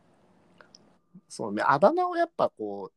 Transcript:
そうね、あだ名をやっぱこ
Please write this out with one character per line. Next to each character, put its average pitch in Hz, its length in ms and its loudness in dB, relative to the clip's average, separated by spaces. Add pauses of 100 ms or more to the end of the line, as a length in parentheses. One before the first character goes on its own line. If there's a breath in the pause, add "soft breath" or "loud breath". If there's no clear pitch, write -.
(1300)
そ - 200 -10
う - 40 -8
ね、 208 120 -2
あ - 140 4
だ 196 120 6
名 359 160 -2
を 359 80 -6
や 339 100 0
っ 330 100 -14
ぱ - 140 2
こ 202 480 -12